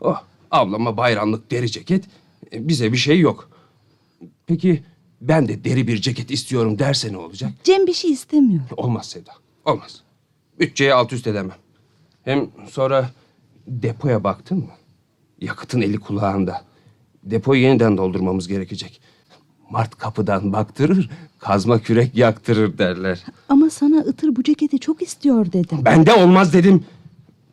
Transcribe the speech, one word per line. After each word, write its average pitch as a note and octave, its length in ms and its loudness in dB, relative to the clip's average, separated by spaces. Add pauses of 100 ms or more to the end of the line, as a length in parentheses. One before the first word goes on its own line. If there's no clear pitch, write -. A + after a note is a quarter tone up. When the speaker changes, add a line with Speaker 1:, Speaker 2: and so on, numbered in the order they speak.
Speaker 1:
Oh, - 220 -4 (280)
ablama A2+ 460 -2
bayramlık A2 540 -2
deri A#2+ 200 -4
ceket, - 340 -4 (480)
e, A#2 140 -10
bize A#2+ 240 0
bir B2+ 60 0
şey D3 220 2
yok. C3+ 300 0 (1000)
Peki E3+ 360 0 (380)
ben D3 260 0
de G#2 160 -8
deri B2 240 0
bir A#2 140 -2
ceket A#2+ 300 -6
istiyorum A2+ 480 -2
derse C#3 340 -4
ne F#2 40 -12
olacak? F2 340 -12 (120)
Speaker 2:
Cem F#4+ 240 4
bir F4+ 60 -2
şey E4+ 180 -2
istemiyor. B3+ 500 2 (160)
Speaker 1:
Olmaz A#2 320 -4
Sevda, - 220 -20 (340)
olmaz. - 360 -6 (580)
Bütçeye C#3 340 0
alt B2 200 0
üst A#2 140 -8
edemem. G2+ 300 -6 (680)
Hem C#3 240 -2 (240)
sonra C3+ 380 0 (580)
depoya A#2 560 -4
baktın G2 340 -6
mı? B2 140 -8 (720)
Yakıtın - 400 -6
eli G#2 160 -2
kulağında. G2 640 -4 (640)
Depoyu A2+ 380 0
yeniden A#2 360 4
doldurmamız F#2 500 -2
gerekecek. F#2+ 540 -10 (680)
Mart A2+ 280 -6
kapıdan G2+ 560 -4
baktırır, D3+ 560 -2 (300)
kazma G#2 400 0
kürek A#2 360 0
yaktırır A2 600 0
derler. F#2 460 -4 (260)
Speaker 2:
Ama C#4+ 200 4
sana D4+ 340 0
Itır C#4+ 320 -2
bu B3 80 -2
ceketi D4 360 -2
çok D#4 220 -6
istiyor B3 500 0
dedim. E3+ 340 -2
Speaker 1:
Ben D#3 200 6
de G#3+ 80 8
olmaz F#3 400 8
dedim. F#3 320 6 (680)